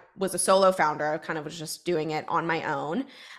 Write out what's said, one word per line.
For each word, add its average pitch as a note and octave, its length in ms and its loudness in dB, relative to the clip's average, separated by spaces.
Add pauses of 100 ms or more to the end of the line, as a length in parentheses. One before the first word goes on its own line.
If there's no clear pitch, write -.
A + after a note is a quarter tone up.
(180)
was F#3+ 160 -4
a F3 60 -4
solo F#3+ 320 6
founder. D3+ 420 0
I D#3+ 40 -2
kind D#3+ 200 -6
of D3 80 -6
was E3 140 -10
just - 260 -10
doing D#3+ 260 0
it D3+ 160 -2
on E3 200 0
my E3 160 0 (100)
own. D3+ 320 -4 (340)